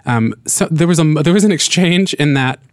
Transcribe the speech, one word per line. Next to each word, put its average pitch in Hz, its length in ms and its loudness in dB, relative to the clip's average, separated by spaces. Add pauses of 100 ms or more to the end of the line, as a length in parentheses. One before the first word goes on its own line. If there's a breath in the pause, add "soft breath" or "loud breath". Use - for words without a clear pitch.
um, 113 280 -2 (140)
so - 240 -4
there 165 160 0
was 170 120 2
a, 165 40 2
there 156 300 2
was 202 100 2
an 214 80 2
exchange 180 640 0
in 147 220 0
that 131 220 -2 (160)